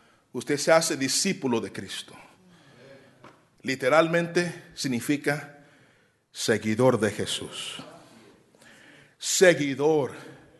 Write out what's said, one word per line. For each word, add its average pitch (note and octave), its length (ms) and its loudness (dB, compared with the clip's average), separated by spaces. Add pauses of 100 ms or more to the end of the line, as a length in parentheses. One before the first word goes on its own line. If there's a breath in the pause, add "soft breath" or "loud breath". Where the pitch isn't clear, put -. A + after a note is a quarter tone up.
(340 soft breath)
usted C#3 240 -4
se E3 140 2
hace D#3+ 260 4
discípulo C3 640 -2
de D3 100 -8
Cristo. - 440 -12 (1500 loud breath)
Literalmente E3 1120 0
significa C#3+ 880 -2 (720 soft breath)
seguidor A2 680 2
de G#2 120 0
Jesús. - 640 -8 (1400 loud breath)
Seguidor D3 960 2 (460 loud breath)